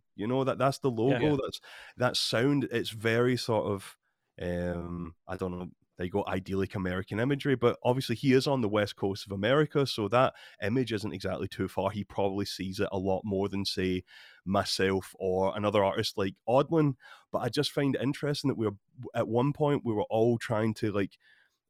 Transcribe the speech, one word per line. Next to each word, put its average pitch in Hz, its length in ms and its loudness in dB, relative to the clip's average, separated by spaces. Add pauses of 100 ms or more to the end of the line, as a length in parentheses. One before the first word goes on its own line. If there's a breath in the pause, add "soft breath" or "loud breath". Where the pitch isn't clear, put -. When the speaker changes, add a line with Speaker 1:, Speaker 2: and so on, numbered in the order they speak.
(140)
Speaker 1:
you 101 120 -4
know, 131 180 0
that, 127 140 0
that's 131 200 2
the 139 120 -2 (140)
Speaker 2:
Yeah. 123 160 2
Speaker 1:
logo, 151 160 2
Speaker 3:
Yeah. - 60 -
Speaker 1:
that's, 95 180 -8 (360 loud breath)
that 123 200 0
sound, 131 540 2
it's 113 200 -2
very 117 460 2
sort 110 300 0
of, 98 300 -6 (440)
um, 87 760 -4 (140)
I 92 80 -10
don't 92 160 -4
know, 90 160 -8 (300)
they 90 120 -6
go 98 180 0
idyllic 95 460 -2
American 92 440 -4
imagery, 139 380 0
but 117 260 2
obviously 127 340 0
he 131 180 4
is 131 120 4
on 139 140 2
the 110 80 2
west 104 280 0
coast 98 280 -4
of 98 80 -10
America, 135 540 2
so 107 220 -2
that 123 260 4 (280 loud breath)
image 113 300 0
isn't 104 220 -4
exactly 92 340 -4
too - 200 -4
far. 95 220 -2
He 101 140 -4
probably 101 400 -2
sees 95 360 -6
it 98 120 0
a 98 60 -2
lot 95 260 0
more 98 240 0
than, 98 160 -4
say, 92 400 0 (400 loud breath)
myself 95 720 0
or 95 380 0
another 104 260 2
artist 98 360 0
like 95 160 0 (120)
Odlin. 147 500 2 (360 loud breath)
But - 60 -2
I - 100 -4
just - 240 -2
find 143 220 0
it - 80 -4
interesting 143 460 -2
that 127 100 0
we 113 80 0
were, 101 100 -2 (380)
at 117 120 0
one 120 280 2
point, 143 320 0
we 113 80 0
were 104 160 0
all 113 260 4
trying 110 380 0
to, 107 180 -2
like, 101 240 -2 (540 soft breath)